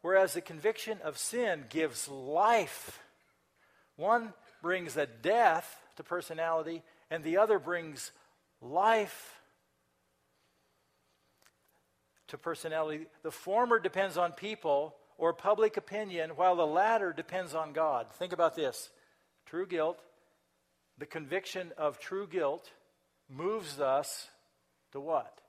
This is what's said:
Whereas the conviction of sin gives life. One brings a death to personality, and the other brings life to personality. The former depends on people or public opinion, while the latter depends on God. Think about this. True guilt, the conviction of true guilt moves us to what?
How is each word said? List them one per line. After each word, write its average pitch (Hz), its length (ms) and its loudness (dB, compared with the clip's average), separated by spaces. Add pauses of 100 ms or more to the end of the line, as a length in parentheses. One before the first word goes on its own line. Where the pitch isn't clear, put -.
Whereas 190 300 6
the 180 80 -4
conviction 202 600 -4
of 151 160 -6
sin 185 500 -2
gives 151 380 -2
life. 156 960 0 (920)
One 220 360 2 (260)
brings 170 380 -2
a 147 80 2
death 165 760 2 (160)
to 156 80 -14
personality, 165 800 -4 (280)
and 160 120 -6
the 165 140 2
other 214 220 6
brings 160 520 -6 (500)
life 190 760 0 (3000)
to 147 100 -12
personality. 160 680 -4 (140)
The 160 80 -6
former 226 480 2
depends 185 400 0
on 175 160 2
people 156 680 -2 (200)
or 165 140 2
public 214 440 2
opinion, 180 580 -4
while 180 200 6
the 170 100 4
latter 190 480 2
depends 170 400 -6
on 156 180 -4
God. 143 400 0
Think 180 220 -6
about 165 220 4
this. 143 340 -4 (560)
True 180 220 -6
guilt, 170 360 -2 (960)
the 151 80 -10
conviction 165 680 -8
of 151 260 -2
true 196 260 -6
guilt 160 480 -2 (540)
moves 156 520 -6
us 143 520 0 (640)
to 139 60 -10
what? 147 500 -4